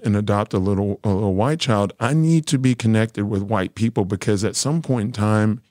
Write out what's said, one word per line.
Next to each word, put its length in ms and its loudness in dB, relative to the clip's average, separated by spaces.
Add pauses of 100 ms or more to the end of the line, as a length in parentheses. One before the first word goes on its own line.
and 100 2
adopt 380 0
a 60 0
little, 440 -2
a 60 0
little 260 0
white 240 0
child, 400 0
I 140 0
need 340 2
to 100 0
be 160 2
connected 520 0
with 160 -2
white 340 -2
people 300 0
because 400 -2
at 100 -4
some 260 -2
point 260 -2
in 40 -6
time, 600 2